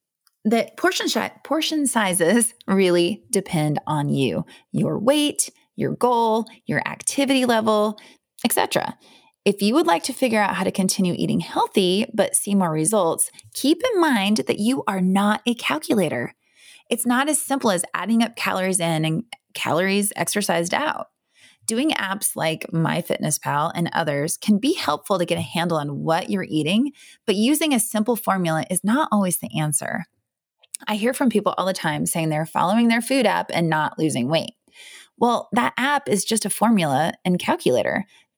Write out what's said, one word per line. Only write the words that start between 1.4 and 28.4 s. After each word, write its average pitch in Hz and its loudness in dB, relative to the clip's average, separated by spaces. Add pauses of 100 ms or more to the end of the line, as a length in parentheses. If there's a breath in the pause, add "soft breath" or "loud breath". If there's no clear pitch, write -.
portion 311 -2
sizes 208 2 (140)
really 185 2
depend 151 0
on 151 -2
you, 139 0 (260 loud breath)
your 151 0
weight, 294 0 (260 soft breath)
your 202 -2
goal, 233 2 (200 loud breath)
your 151 -2
activity 262 0
level, 220 2 (460 loud breath)
et 233 2
cetera. - 0 (460 soft breath)
If 202 2
you 208 2
would 330 4
like 339 2
to 269 -6
figure 226 0
out 190 0
how 180 -2
to 185 0
continue 185 0
eating - 0
healthy 196 0
but 202 0
see 202 -2
more 180 2
results, 156 0 (240 loud breath)
keep 320 0 (120)
in 381 2
mind 214 2 (100)
that - -2
you 240 0
are 196 -2
not 196 2
a 240 0
calculator. 208 -2 (560 soft breath)
It's - -2
not 247 2
as - 0
simple 262 -2
as 180 0 (100)
adding 220 0
up 226 -4
calories 185 -2
in 165 0
and 160 0 (300)
calories 190 0
exercised 175 -2
out. - -4 (580 soft breath)
Doing 247 0
apps 196 -4
like 160 -2
MyFitnessPal 156 -2
and 170 -2
others 147 -2
can 208 2
be 262 0
helpful 151 -2
to 180 0
get 170 -2
a 170 -4
handle 170 -2
on 147 -4
what 160 0
you're 196 -4
eating, 190 0 (320 loud breath)
but 208 2
using 285 2
a 247 2
simple 214 0
formula 175 0